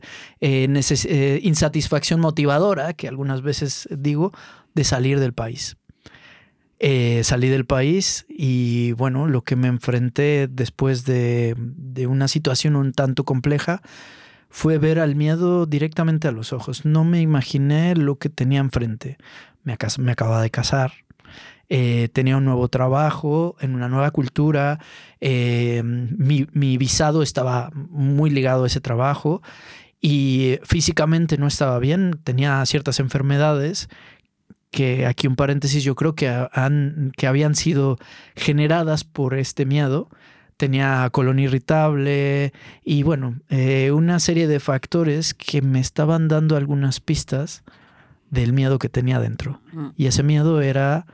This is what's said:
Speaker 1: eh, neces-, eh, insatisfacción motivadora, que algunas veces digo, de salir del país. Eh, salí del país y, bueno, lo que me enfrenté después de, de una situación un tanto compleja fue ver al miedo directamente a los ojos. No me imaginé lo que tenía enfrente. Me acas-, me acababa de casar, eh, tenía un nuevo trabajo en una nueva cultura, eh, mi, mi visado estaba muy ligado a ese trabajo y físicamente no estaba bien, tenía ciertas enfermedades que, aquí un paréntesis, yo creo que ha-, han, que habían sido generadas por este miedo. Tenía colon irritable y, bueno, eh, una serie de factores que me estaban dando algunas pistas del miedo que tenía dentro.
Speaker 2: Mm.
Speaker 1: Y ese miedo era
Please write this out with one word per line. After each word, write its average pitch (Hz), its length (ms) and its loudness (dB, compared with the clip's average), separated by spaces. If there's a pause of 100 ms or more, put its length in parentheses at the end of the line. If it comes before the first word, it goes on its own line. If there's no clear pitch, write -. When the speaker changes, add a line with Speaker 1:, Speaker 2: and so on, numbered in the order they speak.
(400)
Speaker 1:
eh, 135 300 2
neces-, 139 400 2
eh, 139 340 2
insatisfacción 156 760 0
motivadora, 156 720 2
que 151 160 -10
algunas 135 320 -6
veces 139 500 -4
digo, 147 400 0 (420)
de 147 120 0
salir 135 340 2
del 127 140 0
país. 113 420 -8 (1040)
Eh, 120 440 2
salí 127 240 0
del 131 180 0
país 143 640 0
y, 120 680 0
bueno, 131 340 -2
lo 127 160 0
que - 120 -2
me 127 140 2
enfrenté 127 800 0
después 131 540 -2
de, 120 520 0
de 131 500 -8
una 135 200 0
situación 151 480 0
un 135 160 0
tanto 131 320 -2
compleja 143 580 -2 (680)
fue 156 300 0
ver 156 200 2
al 151 160 0
miedo 170 500 2
directamente 156 640 0
a 139 40 0
los 113 200 -8
ojos. 123 320 -8
No 156 220 4
me 170 160 2
imaginé 151 720 2
lo 143 220 2
que - 100 -6
tenía 139 320 0
enfrente. 127 580 -4 (460)
Me 127 140 -6
acas-, - 200 -4
me 127 140 0
acababa 113 300 0
de 113 100 0
casar, 131 400 -2 (760)
eh, 120 420 2
tenía 131 240 2
un 135 80 2
nuevo 123 240 2
trabajo 147 960 0
en 131 140 -4
una 123 120 -4
nueva 135 240 0
cultura, 147 680 0 (420)
eh, 120 640 0
mi, 135 680 0
mi 135 260 2
visado 151 460 2
estaba 127 500 -2
muy 147 560 0
ligado 131 360 2
a - 20 2
ese 131 140 -2
trabajo 139 600 -2 (600)
y 135 600 2
físicamente 160 760 0
no 143 100 0
estaba 131 320 0
bien, 165 460 0
tenía 135 400 0
ciertas 143 340 -2
enfermedades 143 880 0 (840)
que, 131 360 0
aquí 127 220 0
un 131 80 2
paréntesis, 143 480 0
yo 135 120 0
creo 156 200 0
que 147 120 -2
ha-, 123 240 -2
han, 143 640 0
que - 120 -2
habían 147 280 2
sido 139 420 0 (380)
generadas 156 680 0
por 131 320 -4
este 135 320 -2
miedo. 143 420 0 (480)
Tenía 135 540 0
colon 131 280 2
irritable 139 1120 0 (300)
y, 143 200 0
bueno, 135 360 -2 (100)
eh, 135 420 2
una 170 280 2
serie 165 280 2
de 147 120 2
factores 156 760 -2
que - 260 -4
me 135 180 2
estaban 160 480 0
dando 156 300 2
algunas 139 440 -2
pistas - 600 -4 (680)
del 123 200 0
miedo 135 280 2
que 123 100 -4
tenía 127 300 0
dentro. 113 420 -6 (120)
Speaker 2:
Mm. 151 220 -10
Speaker 1:
Y 135 120 0
ese 131 160 2
miedo 151 380 2
era 139 520 0